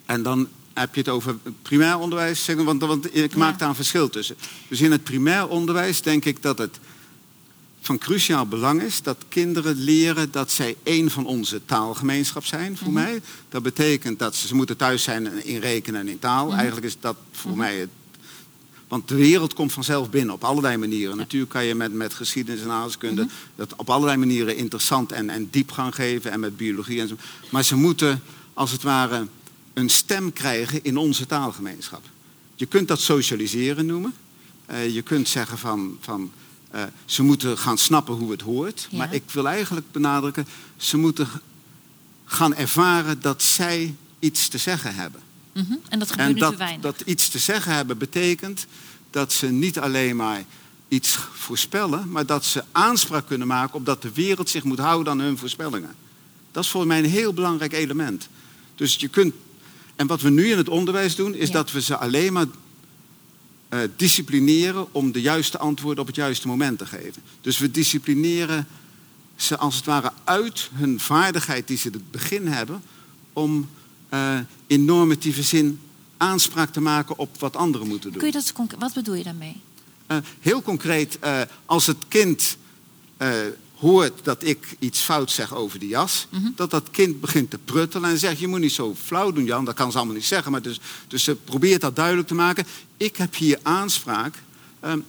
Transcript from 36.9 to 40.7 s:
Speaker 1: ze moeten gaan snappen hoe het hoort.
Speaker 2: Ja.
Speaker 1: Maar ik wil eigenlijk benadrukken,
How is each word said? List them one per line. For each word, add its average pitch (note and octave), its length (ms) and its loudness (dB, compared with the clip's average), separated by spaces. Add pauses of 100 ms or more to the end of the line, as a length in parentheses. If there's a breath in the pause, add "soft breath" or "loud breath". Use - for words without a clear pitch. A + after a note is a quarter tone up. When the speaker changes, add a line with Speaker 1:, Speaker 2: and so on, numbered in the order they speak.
Speaker 1:
ze - 180 -2
moeten C3+ 360 4
gaan A2+ 200 0
snappen D3+ 360 4
hoe A2+ 160 -4
het G2 100 -4
hoort. C3 500 -4
Speaker 2:
Ja. F#3+ 80 -8
Speaker 1:
Maar D3 160 -4
ik C3+ 80 -4 (100)
wil C#3+ 160 -2
eigenlijk F3 440 -4
benadrukken, C#3+ 540 0 (300 loud breath)